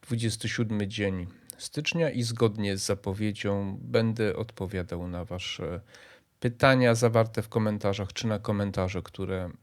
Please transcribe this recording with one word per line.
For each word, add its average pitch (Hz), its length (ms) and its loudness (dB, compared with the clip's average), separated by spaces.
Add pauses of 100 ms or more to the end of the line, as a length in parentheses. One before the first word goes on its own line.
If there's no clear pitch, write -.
dwudziesty 113 480 -2
siódmy 107 380 0
dzień 98 400 -2 (300)
stycznia 156 520 -2
i 120 140 -2
zgodnie 110 540 2
z 92 80 -4
zapowiedzią 101 960 -2
będę 113 540 2
odpowiadał 90 720 -6
na 87 180 -6
wasze 87 560 -6 (580)
pytania 127 560 6
zawarte 113 460 4
w - 80 -6
komentarzach 104 640 0
czy - 140 -4
na 107 120 0
komentarze, 98 640 -2
które 92 480 -6 (140)